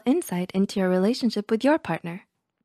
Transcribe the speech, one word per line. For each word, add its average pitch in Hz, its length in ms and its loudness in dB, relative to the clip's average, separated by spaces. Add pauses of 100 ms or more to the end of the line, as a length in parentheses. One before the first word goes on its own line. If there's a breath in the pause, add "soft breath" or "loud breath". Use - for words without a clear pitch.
insight 214 480 0
into 196 260 0
your 190 80 2
relationship 202 640 0
with 226 140 0
your 302 120 4
partner. 170 440 -6 (440)